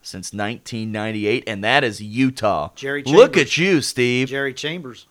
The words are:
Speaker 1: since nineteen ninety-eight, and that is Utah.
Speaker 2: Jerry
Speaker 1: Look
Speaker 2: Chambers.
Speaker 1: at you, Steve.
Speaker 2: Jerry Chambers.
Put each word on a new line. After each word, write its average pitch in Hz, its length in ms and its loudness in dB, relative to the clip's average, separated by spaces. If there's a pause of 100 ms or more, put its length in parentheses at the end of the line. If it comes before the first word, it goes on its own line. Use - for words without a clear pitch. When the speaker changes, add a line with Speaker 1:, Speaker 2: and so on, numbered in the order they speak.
Speaker 1:
since - 300 -14
nineteen 110 580 -8
ninety-eight, 107 560 -2
and 101 180 -6
that 131 200 2
is 107 160 -4
Utah. 107 760 -2
Speaker 2:
Jerry 139 300 -8
Speaker 1:
Look 175 300 8
Speaker 2:
Chambers. 160 80 4
Speaker 1:
at - 160 -2
you, 175 240 2
Steve. 123 460 0
Speaker 2:
Jerry 139 260 -6
Chambers. 147 560 -10